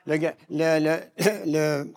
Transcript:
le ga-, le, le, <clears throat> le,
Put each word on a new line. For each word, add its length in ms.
le 100
ga-, 180
le, 300
le, 200
<clears throat> 280
le, 500